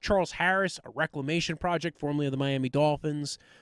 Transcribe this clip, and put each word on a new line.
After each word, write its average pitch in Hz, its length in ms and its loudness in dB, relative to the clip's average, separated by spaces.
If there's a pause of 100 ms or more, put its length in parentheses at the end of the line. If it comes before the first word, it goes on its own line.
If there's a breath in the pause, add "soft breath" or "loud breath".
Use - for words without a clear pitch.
Charles 190 320 2
Harris, 185 520 0
a - 60 -14
reclamation 156 680 -2
project, 170 420 -2
formerly 147 280 0
of 135 60 0
the 131 60 -2
Miami 135 300 0
Dolphins, 147 680 0 (240 soft breath)